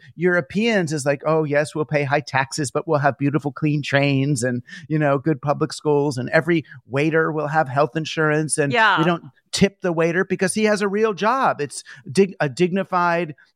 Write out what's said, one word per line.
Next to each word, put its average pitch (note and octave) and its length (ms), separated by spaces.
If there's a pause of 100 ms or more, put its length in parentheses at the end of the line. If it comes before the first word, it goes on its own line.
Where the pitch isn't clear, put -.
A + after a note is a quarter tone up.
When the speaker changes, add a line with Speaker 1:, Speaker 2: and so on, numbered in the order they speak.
(160)
Speaker 1:
Europeans F3+ 800
as C#3+ 120
like, C#3+ 220
"Oh, D#3+ 160
yes, C#3+ 320
we'll D#3 100
pay D3 200
high D3 160
taxes, C#3 500
but - 160
we'll D#3 100
have C#3 220
beautiful, C#3+ 320
clean D3+ 320
trains C#3 600
and, B2 200 (240)
you D#3 100
know, C#3+ 220
good D#3 240
public D3 300
schools, C#3+ 440
and B2+ 120
every D#3+ 360 (220)
waiter D#3 440
will D3+ 160
have D#3 200
health C#3+ 280
insurance, D#3 600
and C#3+ 160
Speaker 2:
Yeah. G#3 240
Speaker 1:
we D#3 60
don't E3+ 220 (260)
tip - 300
the F3+ 120
waiter E3 320
because F#3 300
he G#3+ 80
has G#3 180
a G#3 60
real G#3+ 260
job." G3 480
It's - 220 (280)
dig-, F3+ 280
a D3+ 100
dignified F3 840 (200)